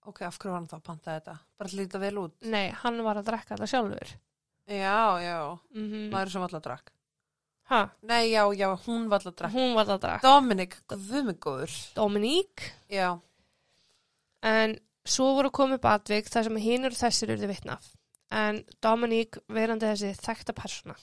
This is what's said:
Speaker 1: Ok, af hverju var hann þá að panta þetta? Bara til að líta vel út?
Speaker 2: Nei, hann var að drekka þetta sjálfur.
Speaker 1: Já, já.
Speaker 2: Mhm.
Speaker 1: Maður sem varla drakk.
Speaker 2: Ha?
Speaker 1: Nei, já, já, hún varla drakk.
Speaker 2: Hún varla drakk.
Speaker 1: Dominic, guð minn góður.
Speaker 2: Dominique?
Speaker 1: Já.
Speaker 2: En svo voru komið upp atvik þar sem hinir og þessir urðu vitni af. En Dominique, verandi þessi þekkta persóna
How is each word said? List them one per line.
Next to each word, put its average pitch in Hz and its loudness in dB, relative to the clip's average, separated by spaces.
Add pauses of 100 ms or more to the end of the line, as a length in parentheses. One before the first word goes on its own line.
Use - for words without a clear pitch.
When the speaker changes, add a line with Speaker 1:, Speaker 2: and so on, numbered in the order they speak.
Speaker 1:
Ok, - -16
af 175 -12
hverju 202 -8
var 180 -4
hann 170 -12
þá 156 -14
að 156 -20
panta 160 -10
þetta? 160 -12 (240)
Bara 202 -10
til 190 -10
að 196 -4
líta 190 -6
vel 202 -4
út? 175 -8 (160)
Speaker 2:
Nei, 208 0 (160)
hann 233 -2
var 208 0
að 202 -6
drekka 220 -6
þetta 208 -6
sjálfur. 226 -2 (540)
Speaker 1:
Já, 202 2
já. 175 -4 (380)
Speaker 2:
Mhm. 214 -6
Speaker 1:
Maður 190 -2
sem 185 -4
varla 170 -6
drakk. - -12 (760)
Speaker 2:
Ha? 240 6 (200)
Speaker 1:
Nei, 233 2
já, 220 6 (120)
já, 196 2 (180)
hún 233 -2
varla 196 0
drakk. 214 -6
Speaker 2:
Hún 254 2
varla 202 4
drakk. - -4
Speaker 1:
Dominic, 247 8 (120)
guð 202 -10 (160)
minn 170 -4
góður. 135 -6 (180)
Speaker 2:
Dominique? 220 0 (180)
Speaker 1:
Já. 180 0 (1200)
Speaker 2:
En 220 4 (320)
svo 262 4
voru 277 2
komið 269 2
upp 247 2
atvik 208 0
þar 226 2
sem 220 -2
hinir 240 0
og 240 -10
þessir 226 0
urðu 202 -4
vitni - -10
af. - -12 (400)
En 214 -2 (200)
Dominique, 226 2
verandi 220 0
þessi 202 -2
þekkta - -8
persóna - -12